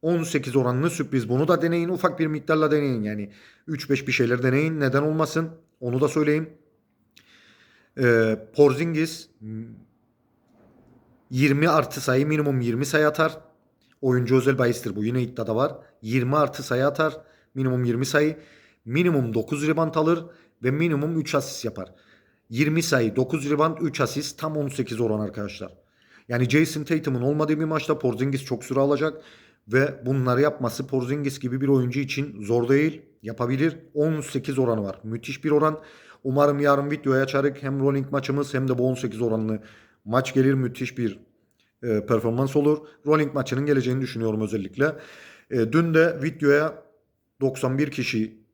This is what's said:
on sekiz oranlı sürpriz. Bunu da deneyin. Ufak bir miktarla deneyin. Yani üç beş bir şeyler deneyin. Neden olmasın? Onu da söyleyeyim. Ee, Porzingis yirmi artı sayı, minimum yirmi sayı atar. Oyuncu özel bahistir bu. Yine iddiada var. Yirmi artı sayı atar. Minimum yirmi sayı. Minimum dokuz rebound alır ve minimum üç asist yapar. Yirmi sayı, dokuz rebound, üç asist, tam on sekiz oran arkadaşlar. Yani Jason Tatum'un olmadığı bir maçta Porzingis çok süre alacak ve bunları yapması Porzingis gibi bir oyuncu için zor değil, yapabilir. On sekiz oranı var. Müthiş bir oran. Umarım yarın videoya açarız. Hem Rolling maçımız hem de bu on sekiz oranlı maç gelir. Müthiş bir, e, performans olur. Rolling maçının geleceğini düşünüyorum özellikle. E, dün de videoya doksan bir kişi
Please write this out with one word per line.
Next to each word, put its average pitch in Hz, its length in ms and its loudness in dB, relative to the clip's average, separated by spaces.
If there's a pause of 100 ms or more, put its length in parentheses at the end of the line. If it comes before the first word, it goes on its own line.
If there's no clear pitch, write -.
on 165 200 0
sekiz 139 340 -2
oranlı 131 340 2
sürpriz. 131 380 -2
Bunu 135 200 2
da 170 140 4
deneyin. 170 260 0
Ufak 175 300 0
bir 160 80 0
miktarla 156 440 2
deneyin. 139 320 0
Yani 104 300 -6 (340)
üç 139 240 -8
beş 135 180 0
bir 127 40 -2
şeyler 120 300 2
deneyin. 147 380 0
Neden 139 220 2
olmasın? 160 460 0 (320)
Onu 127 200 -2
da 143 80 2
söyleyeyim. 151 420 0 (1500)
Ee, 113 400 4 (180)
Porzingis 156 720 2 (2000)
yirmi 139 380 2
artı 151 320 0
sayı, 135 260 2
minimum 147 340 0
yirmi 120 260 0
sayı 151 200 2
atar. 160 320 0 (640)
Oyuncu 127 360 2
özel 131 220 4
bahistir 120 380 0
bu. 104 80 -2
Yine 123 180 0
iddiada 113 340 -4
var. 131 160 0 (300)
Yirmi 123 340 0
artı 147 260 0
sayı 131 240 0
atar. 156 340 0 (340)
Minimum 127 300 0
yirmi 120 220 0
sayı. 151 300 2 (480)
Minimum 135 500 0
dokuz 143 320 -2
rebound 160 280 0
alır 165 300 0 (380)
ve 127 80 2
minimum 156 500 0
üç - 140 -6
asist - 300 -4
yapar. 98 300 -8 (560)
Yirmi 151 320 0
sayı, 120 340 2
dokuz 139 340 -2
rebound, 156 300 2
üç 147 200 -4
asist, 139 380 -4
tam 156 180 -6
on 143 120 -2
sekiz 127 320 -6
oran 107 200 0
arkadaşlar. 101 580 -8 (500)
Yani 120 220 0
Jason 151 340 2
Tatum'un 151 380 -2
olmadığı 151 380 0
bir 160 40 0
maçta 151 340 -2
Porzingis 131 460 -2
çok 120 200 -6
süre 135 160 -2
alacak 143 420 0 (460)
ve 127 380 0
bunları 127 340 2
yapması 139 460 0
Porzingis 135 520 -2
gibi 127 220 -4
bir 135 80 0
oyuncu 127 320 2
için 135 420 -6
zor 117 260 0
değil, 151 340 2 (200)
yapabilir. 131 560 -2 (160)
On 151 260 0
sekiz 135 380 -4
oranı 113 260 0
var. 98 200 -10
Müthiş 113 400 -10
bir 156 60 0
oran. 156 300 2 (440)
Umarım 143 360 2
yarın 143 300 2
videoya 135 320 2
açarız. 139 380 0
Hem 135 200 -4
Rolling 139 320 0
maçımız 139 420 -2
hem 135 140 0
de 127 100 0
bu 127 100 2
on 127 60 0
sekiz 113 280 -6
oranlı 110 400 -2 (420)
maç 123 300 0
gelir. 135 200 4
Müthiş 127 440 -4
bir, 110 220 -4 (640)
e, 110 240 0
performans 120 500 0
olur. 147 220 4 (280)
Rolling 147 280 2
maçının 135 320 -2
geleceğini 131 340 2
düşünüyorum 113 400 -2
özellikle. 110 560 -2 (540)
E, 113 220 0
dün 165 220 2
de 160 280 4
videoya 147 600 2 (580)
doksan 135 380 0
bir 143 120 0
kişi 110 640 -4